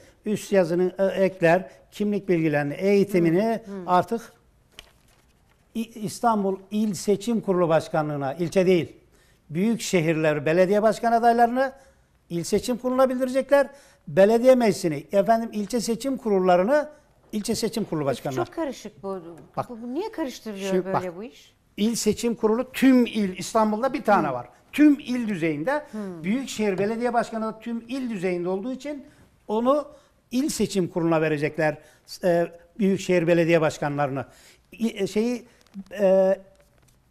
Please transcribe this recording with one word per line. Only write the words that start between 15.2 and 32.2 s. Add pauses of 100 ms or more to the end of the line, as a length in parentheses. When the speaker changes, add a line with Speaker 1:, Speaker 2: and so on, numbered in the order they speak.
Speaker 1:
ilçe
seçim
kurullarını (440)
ilçe
seçim
kurulu
Speaker 2:
E,
Speaker 1:
başkanına.
Speaker 2:
çok
karışık
bu. (360)
Speaker 1:
Bak.
Speaker 2:
Bu,
bu
niye
karıştırılıyor
Speaker 1:
Şimdi
Speaker 2:
böyle
Speaker 1:
bak.
Speaker 2:
bu
iş? (220)
Speaker 1:
İl
seçim
kurulu
tüm
il,
İstanbul'da
bir
tane
Speaker 2:
Hı.
Speaker 1:
var. (240)
Tüm
il
düzeyinde, (200)
Speaker 2:
Hı.
Speaker 1:
büyükşehir
belediye
başkanı
da
tüm
il
düzeyinde
olduğu
için (440)
onu (420)
il
seçim
kuruluna
verecekler, (460)